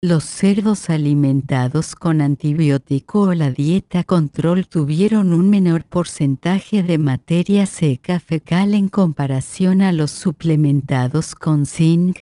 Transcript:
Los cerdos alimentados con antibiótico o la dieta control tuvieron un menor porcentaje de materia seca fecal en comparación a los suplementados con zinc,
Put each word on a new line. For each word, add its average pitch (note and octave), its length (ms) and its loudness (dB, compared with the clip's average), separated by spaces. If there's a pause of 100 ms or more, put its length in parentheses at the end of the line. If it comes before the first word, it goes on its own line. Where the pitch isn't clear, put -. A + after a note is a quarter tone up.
Los E3+ 220 0
cerdos G3+ 640 -2
alimentados C#3+ 1040 0
con D#3+ 240 0
antibiótico C#3+ 1000 0
o F#3+ 140 2
la D3 160 0
dieta E3+ 520 -2
control E3+ 640 0
tuvieron F3+ 680 0
un F3+ 180 4
menor F3 340 2
porcentaje F3 960 -2
de F3 160 0
materia E3+ 720 0
seca E3 520 -2
fecal F3+ 540 -2
en G3 160 0
comparación F3+ 960 0
a F#3+ 80 2
los D#3 180 0
suplementados D3 1300 -2
con D3 320 -2
zinc, E3+ 500 0 (200)